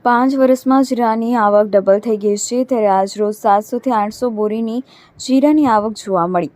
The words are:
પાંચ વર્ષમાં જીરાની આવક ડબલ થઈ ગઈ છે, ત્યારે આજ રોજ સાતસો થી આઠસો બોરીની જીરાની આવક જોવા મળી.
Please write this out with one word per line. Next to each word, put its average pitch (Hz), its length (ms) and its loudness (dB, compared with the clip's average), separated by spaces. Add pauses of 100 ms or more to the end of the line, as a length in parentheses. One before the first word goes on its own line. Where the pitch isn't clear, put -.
પાંચ 247 340 2
વર્ષમાં 262 500 2
જીરાની 233 520 -2
આવક 208 320 2
ડબલ 196 320 2
થઈ 220 160 -2
ગઈ 208 220 -2
છે, 240 260 -4
ત્યારે 226 240 0
આજ 196 280 0
રોજ 208 200 -2
સાતસો 214 420 0
થી 247 160 -2
આઠસો 220 360 -4
બોરીની 220 500 -4 (380)
જીરાની 285 500 2
આવક 214 280 0
જોવા 185 300 -2
મળી. 175 300 -2